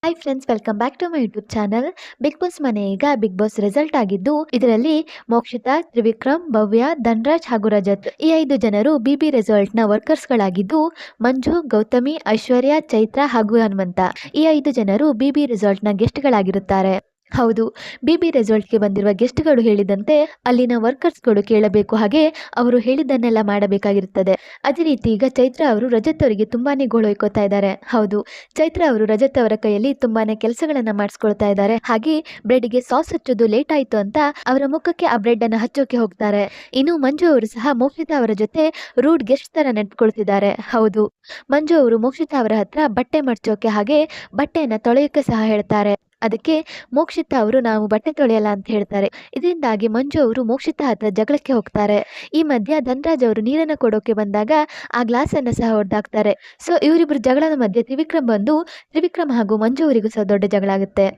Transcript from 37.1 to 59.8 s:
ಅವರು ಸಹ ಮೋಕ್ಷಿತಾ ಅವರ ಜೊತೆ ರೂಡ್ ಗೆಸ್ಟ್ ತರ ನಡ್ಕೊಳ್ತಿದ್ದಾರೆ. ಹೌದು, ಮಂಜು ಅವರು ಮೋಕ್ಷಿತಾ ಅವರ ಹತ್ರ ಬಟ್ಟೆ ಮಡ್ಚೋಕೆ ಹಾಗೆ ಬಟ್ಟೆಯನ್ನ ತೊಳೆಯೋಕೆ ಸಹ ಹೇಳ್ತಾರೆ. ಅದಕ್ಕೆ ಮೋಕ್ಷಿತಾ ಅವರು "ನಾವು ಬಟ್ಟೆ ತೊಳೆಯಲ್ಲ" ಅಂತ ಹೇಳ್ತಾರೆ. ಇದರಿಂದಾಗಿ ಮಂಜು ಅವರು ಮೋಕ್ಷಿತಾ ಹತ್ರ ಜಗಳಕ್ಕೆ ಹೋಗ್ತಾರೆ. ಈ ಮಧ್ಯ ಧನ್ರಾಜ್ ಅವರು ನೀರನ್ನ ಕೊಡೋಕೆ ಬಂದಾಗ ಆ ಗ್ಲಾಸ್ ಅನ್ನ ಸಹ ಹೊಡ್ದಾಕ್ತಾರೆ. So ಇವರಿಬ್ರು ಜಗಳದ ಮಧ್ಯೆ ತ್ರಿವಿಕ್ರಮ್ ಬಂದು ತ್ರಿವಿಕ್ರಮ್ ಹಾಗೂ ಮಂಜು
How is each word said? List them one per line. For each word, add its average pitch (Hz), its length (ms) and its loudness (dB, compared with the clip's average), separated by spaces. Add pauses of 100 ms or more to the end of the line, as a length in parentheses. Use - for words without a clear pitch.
ಅವರು 220 260 2
ಸಹ 226 160 -2
ಮೋಕ್ಷಿತಾ 285 440 -2
ಅವರ 233 160 0
ಜೊತೆ 214 320 0 (340)
ರೂಡ್ 285 240 2
ಗೆಸ್ಟ್ 247 300 0
ತರ 302 180 0
ನಡ್ಕೊಳ್ತಿದ್ದಾರೆ. 202 840 0 (200)
ಹೌದು, 214 320 2 (440)
ಮಂಜು 302 340 2
ಅವರು 226 160 4
ಮೋಕ್ಷಿತಾ 269 400 -2
ಅವರ 220 160 0
ಹತ್ರ 208 320 -2
ಬಟ್ಟೆ 247 340 -2
ಮಡ್ಚೋಕೆ 226 460 -2
ಹಾಗೆ 214 340 2 (340)
ಬಟ್ಟೆಯನ್ನ 285 420 -2
ತೊಳೆಯೋಕೆ 269 540 2
ಸಹ 226 140 0
ಹೇಳ್ತಾರೆ. 208 500 0 (260)
ಅದಕ್ಕೆ 226 320 -2 (400)
ಮೋಕ್ಷಿತಾ 294 460 -2
ಅವರು 226 200 2
"ನಾವು 214 280 -2
ಬಟ್ಟೆ 214 240 -2
ತೊಳೆಯಲ್ಲ" 226 440 0
ಅಂತ 196 120 -12
ಹೇಳ್ತಾರೆ. 202 400 -2 (300)
ಇದರಿಂದಾಗಿ 254 500 -2
ಮಂಜು 262 340 -2
ಅವರು 240 220 0
ಮೋಕ್ಷಿತಾ 277 460 -4
ಹತ್ರ 220 200 -2
ಜಗಳಕ್ಕೆ 240 440 -2
ಹೋಗ್ತಾರೆ. 208 440 0 (360)
ಈ 302 100 0
ಮಧ್ಯ 277 360 -2
ಧನ್ರಾಜ್ 262 460 -2
ಅವರು 220 160 0
ನೀರನ್ನ 302 340 -2
ಕೊಡೋಕೆ 220 380 0
ಬಂದಾಗ 208 380 -2 (420)
ಆ 240 100 0
ಗ್ಲಾಸ್ 240 320 -2
ಅನ್ನ 254 160 -2
ಸಹ 233 220 -2
ಹೊಡ್ದಾಕ್ತಾರೆ. 208 580 0 (340)
So 339 80 0 (120)
ಇವರಿಬ್ರು 302 420 4
ಜಗಳದ 302 360 2
ಮಧ್ಯೆ 220 200 0
ತ್ರಿವಿಕ್ರಮ್ 294 440 -2
ಬಂದು 220 280 2 (360)
ತ್ರಿವಿಕ್ರಮ್ 320 460 -2
ಹಾಗೂ 214 200 0
ಮಂಜು 240 280 0